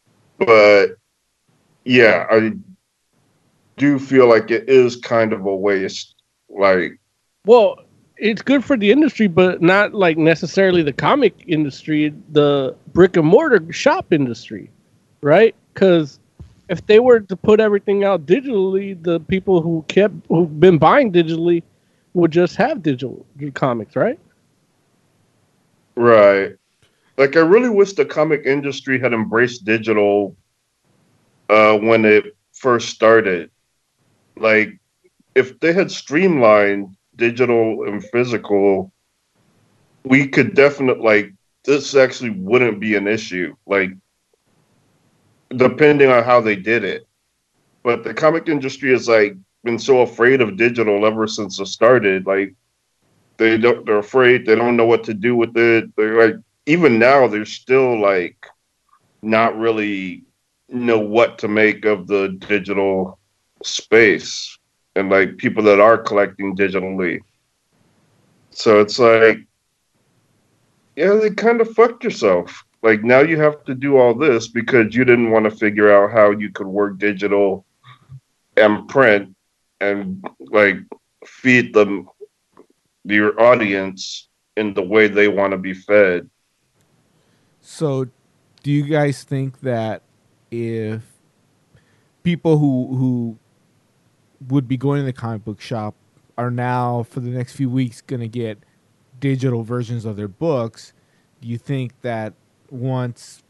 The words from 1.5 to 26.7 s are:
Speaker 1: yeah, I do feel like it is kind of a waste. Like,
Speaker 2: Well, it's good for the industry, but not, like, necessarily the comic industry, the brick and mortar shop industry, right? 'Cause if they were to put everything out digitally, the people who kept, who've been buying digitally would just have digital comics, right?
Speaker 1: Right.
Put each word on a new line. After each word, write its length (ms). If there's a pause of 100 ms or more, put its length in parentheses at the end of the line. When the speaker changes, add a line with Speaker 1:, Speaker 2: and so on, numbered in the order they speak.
Speaker 1:
yeah, 440
I 260 (1200)
do 240
feel 280
like 220
it 180
is 280
kind 360
of 140
a 80
waste. 600 (340)
Like, 480 (480)
Speaker 2:
Well, 320 (400)
it's 240
good 220
for 120
the 140
industry, 380
but 340
not, 320
like, 240
necessarily 640
the 100
comic 400 (140)
industry, 640 (200)
the 420 (180)
brick 240
and 100
mortar 460
shop 400
industry, 560 (540)
right? 320 (180)
'Cause 460 (500)
if 180
they 120
were 220
to 160
put 240
everything 440
out 220
digitally, 760
the 200
people 420
who 260
kept, 260 (140)
who've 320
been 160
buying 360
digitally 500 (500)
would 200
just 240
have 260
digital 420 (300)
comics, 420
right? 220 (1800)
Speaker 1:
Right. 600 (600)